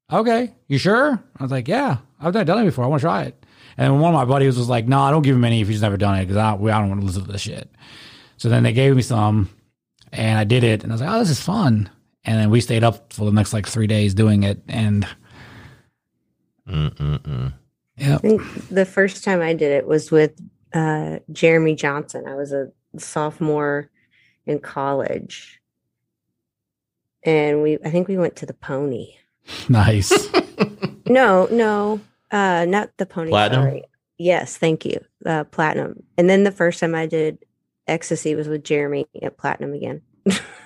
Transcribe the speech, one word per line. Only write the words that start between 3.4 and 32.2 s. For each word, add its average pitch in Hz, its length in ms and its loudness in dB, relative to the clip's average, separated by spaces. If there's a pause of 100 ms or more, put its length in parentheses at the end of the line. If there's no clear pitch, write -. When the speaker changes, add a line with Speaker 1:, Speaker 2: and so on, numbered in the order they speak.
Speaker 1:
And 135 160 2
then 143 60 4
one 170 140 4
of 151 40 4
my 131 80 2
buddies 135 320 2
was 120 120 -2
like, 117 180 0
"No, 139 140 4
I 139 100 2
don't 160 100 4
give 135 140 4
him 123 80 4
any 117 180 2
if 98 60 0
he's 107 140 0
never 101 160 0
done 98 200 2
it 95 80 0
'cause 98 120 0
I, 107 180 2
we, 107 160 0
I 107 80 2
don't 104 100 0
wanna 98 140 -2
listen 95 220 -4
to 98 60 -12
this 101 100 -8
shit." - 280 -12 (680)
So 123 120 -4
then 117 140 4
they 117 100 4
gave 135 220 4
me 127 60 4
some, 107 480 2 (640)
and 110 260 0
I 110 60 2
did 123 180 4
it, 110 200 2
and 110 80 -6
I 113 40 -4
was 113 60 -6
like, 156 100 -4
"Oh, 226 80 0
this 208 100 2
is 131 120 0
fun." 139 480 0 (340)
And 110 160 0
then 107 100 2
we 117 120 4
stayed 113 240 0
up - 280 -2
for 104 120 -4
the 104 80 0
next, 107 200 2
like, 104 140 -4
three 110 200 -2
days 104 260 2
doing 104 300 4
it, 101 260 -2
and 104 360 0 (1600)
Speaker 2:
Mm-mm-mm. 73 840 -4 (440)
Speaker 1:
yeah. 143 180 0
Speaker 3:
I - 40 -2
think - 500 -2
the 185 160 2
first 190 400 -2
time 185 160 0
I 165 120 0
did 151 200 0
it 139 140 -2
was 151 220 -2
with, 156 220 4 (420)
uh, 156 460 -4 (140)
Jeremy 160 420 2
Johnson. 143 520 -6
I 135 80 -10
was 143 180 -8
a 139 180 -6 (260)
sophomore 151 920 -4 (560)
in 147 140 -4
college, - 1000 -8 (1600)
and 151 380 2
we, 151 240 0
I 156 40 -4
think 180 200 0
we 190 80 -2
went 170 200 -2
to 147 80 -12
the 135 80 -12
Pony. 135 600 -8 (320)
Speaker 1:
<laughs> - 240 -12
Nice. 107 420 4 (960)
Speaker 3:
No, 254 460 4
no, 214 480 0 (320)